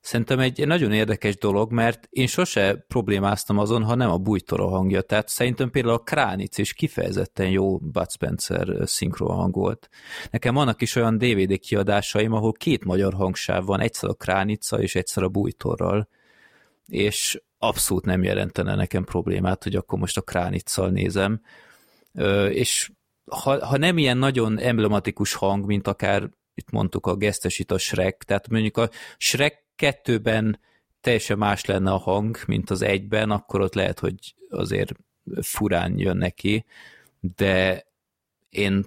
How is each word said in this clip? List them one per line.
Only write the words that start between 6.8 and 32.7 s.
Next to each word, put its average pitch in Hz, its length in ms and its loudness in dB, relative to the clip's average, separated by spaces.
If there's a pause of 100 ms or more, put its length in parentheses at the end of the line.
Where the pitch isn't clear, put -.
jó 95 280 2
Bud - 320 -4
Spencer, - 580 -4
ö, - 180 -2
szinkron - 500 -2
hang 92 180 0
volt. 95 340 -4 (420)
Nekem 120 240 0
vannak 131 280 2
is 120 140 -2
olyan 113 220 2
D 110 60 2
V 104 280 4
D 95 60 2
kiadásaim, 104 760 0
ahol 110 200 2
két - 320 -2
magyar 95 280 2
hangsáv 95 520 -2
van, 98 160 0
egyszer 110 280 -2
a 98 60 -2
Kránica 101 680 -2
és 101 140 -2
egyszer 92 280 -2
a 92 60 2
bújtorral. 98 800 -2 (800)
És - 540 -2 (180)
abszolút - 460 0
nem 92 180 2
jelentene 98 520 -2
nekem 98 300 -2
problémát, 95 580 -2
hogy 98 140 -4
akkor 92 220 -4
most 98 180 -4
a - 60 -4
Kránicccal 92 680 -2
nézem. 98 500 0 (760)
Ö, 98 320 2
és - 440 0 (400)
ha, - 360 0
ha 135 100 0
nem 165 220 2
ilyen 127 200 4
nagyon 123 400 2
emblematikus 107 760 0
hang, 98 320 0
mint 101 220 0
akár 101 400 0 (260)
itt - 160 -12
mondtuk 107 360 -2
a 92 100 0
Gesztesit, 98 540 -2
a 92 80 0
Shrek, 95 480 -2
tehát 101 220 -2
mondjuk 110 280 0
a 113 120 2 (300)
Shrek - 440 0 (140)
kettőben 110 840 0 (400)
teljesen 110 380 0
más 101 260 2
lenne 95 280 2
a 98 40 2
hang, 104 400 0 (100)
mint 107 240 -2